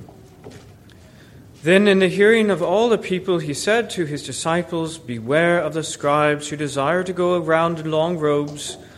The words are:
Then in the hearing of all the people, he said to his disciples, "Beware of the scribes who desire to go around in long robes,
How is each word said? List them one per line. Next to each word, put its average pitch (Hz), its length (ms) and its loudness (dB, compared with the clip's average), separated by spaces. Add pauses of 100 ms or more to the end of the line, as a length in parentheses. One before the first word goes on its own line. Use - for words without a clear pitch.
(1600)
Then 190 260 6
in 190 100 6
the 190 80 4
hearing 208 440 4
of 170 120 -2
all 202 260 2
the 220 100 2
people, 185 400 -2
he 151 140 -6
said 220 380 -2
to 180 140 -4
his 143 180 -6
disciples, 165 760 -4
"Beware 143 600 0
of 151 160 -4
the 160 80 -4
scribes 147 680 0
who 156 60 -8
desire 147 480 -2
to 185 100 -6
go 175 300 0
around 160 380 2
in 156 100 -6
long 160 280 0
robes, 147 580 -2 (220)